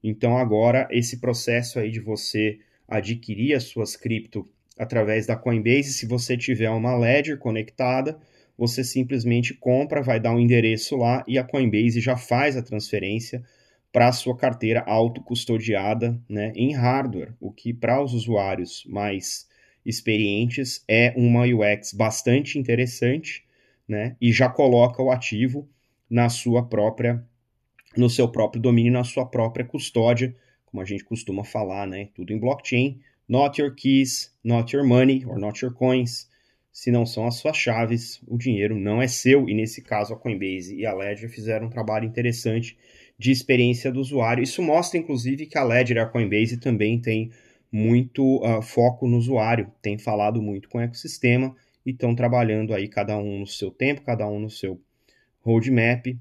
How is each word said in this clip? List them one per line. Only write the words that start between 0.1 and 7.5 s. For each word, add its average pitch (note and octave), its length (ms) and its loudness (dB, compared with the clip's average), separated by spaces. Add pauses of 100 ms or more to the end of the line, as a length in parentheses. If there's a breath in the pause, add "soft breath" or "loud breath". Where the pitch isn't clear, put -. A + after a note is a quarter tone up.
agora A#2+ 540 4
esse A#2+ 280 -2
processo A#2+ 600 -2
aí A2 120 -2
de A2+ 100 -8
você G#2+ 580 -4 (300 soft breath)
adquirir A2 640 -2
as B2 80 0
suas - 340 -6
cripto A2 500 -6 (300)
através A2 480 0
da A2+ 120 -2
Coinbase, B2 580 2
se - 100 -6
você A#2+ 320 -2
tiver A2+ 320 -2
uma A2+ 260 0
Ledger C#3 440 2
conectada, B2+ 800 -4 (400 soft breath)